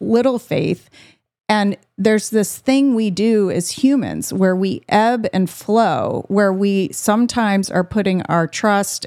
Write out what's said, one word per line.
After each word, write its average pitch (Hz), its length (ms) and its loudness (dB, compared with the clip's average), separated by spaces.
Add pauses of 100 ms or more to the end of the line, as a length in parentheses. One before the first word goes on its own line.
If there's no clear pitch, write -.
little 240 380 0
faith. - 500 -4 (600)
And 202 280 0 (220)
there's 214 320 2
this 214 260 0
thing 269 380 2
we 220 160 0
do 208 400 2
as - 320 -4
humans 196 500 0
where 190 240 2
we 190 320 -2
ebb 220 460 2
and 185 160 0
flow, - 800 -2
where 196 240 2
we 196 400 0
sometimes 214 760 0
are 180 140 0
putting 185 380 -2
our 165 240 0
trust 202 600 -2